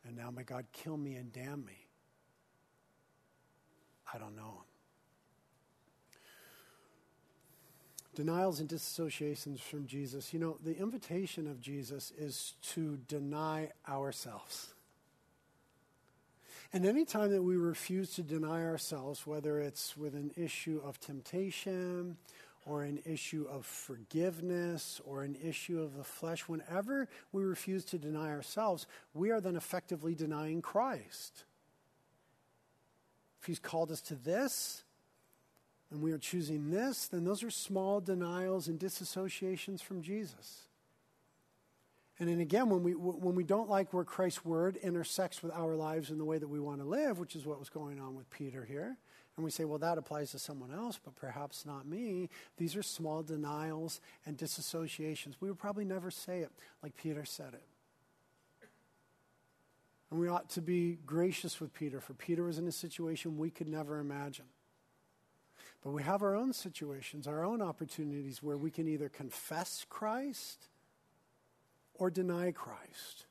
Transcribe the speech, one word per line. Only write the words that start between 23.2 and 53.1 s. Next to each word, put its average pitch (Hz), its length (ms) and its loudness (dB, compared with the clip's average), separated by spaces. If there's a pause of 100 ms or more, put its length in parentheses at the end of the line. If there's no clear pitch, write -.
of 135 200 -6
forgiveness 170 1400 0
or 139 200 -4
an 139 140 -2
issue 160 440 0
of 143 140 -2
the 139 80 -6
flesh, 165 440 -4
whenever 202 640 0 (220)
we 196 120 2
refuse 185 400 2
to - 140 -2
deny 151 320 0
ourselves, 175 560 2 (300)
we 190 160 4
are 220 100 6
then 180 140 2
effectively 165 580 0
denying 156 480 0
Christ. - 840 0 (2000)
If - 80 -10
he's 170 100 0
called 165 320 0
us 160 120 -4
to 160 140 -6
this, 175 680 0 (1040)
and 151 140 -2
we 160 80 4
are 156 80 0
choosing 151 500 0
this, 226 380 2
then 175 160 0
those 190 180 4
are 233 80 -2
small 196 500 2
denials 185 680 2
and 165 120 0
disassociations 190 1040 -2
from 180 220 -4
Jesus. 185 640 -4 (1500)
And 170 100 4
then 170 120 6
again, 208 280 6
when 180 140 8
we, 175 80 8
w-, 175 260 2
when 180 160 4
we 180 100 4
don't 208 260 6
like 196 220 6
where 180 120 4
Christ's - 420 2
word 170 320 4
intersects 175 640 0
with 170 100 -2
our 165 240 2
lives 156 360 0
in 156 80 0
the 156 60 0
way 160 120 2
that 151 100 0
we 147 120 -2
want 143 200 -2
to 139 60 -4
live, 233 320 4
which 175 180 -6
is 147 80 -6
what 151 140 -2
was 139 120 -10
going 143 300 -6
on 135 140 -6
with 131 160 -12
Peter 131 360 -6
here, 175 340 -4 (380)
and 160 80 0
we 156 40 0
say, 160 140 -2
"Well, 151 160 0
that 165 180 4
applies 147 340 -2
to 135 80 -8
someone 131 320 -8
else, 214 300 -4
but 135 140 -18
perhaps 139 500 -6
not 139 220 -8
me," 185 420 -2 (280)
these 165 180 0
are 208 80 0
small 160 400 -2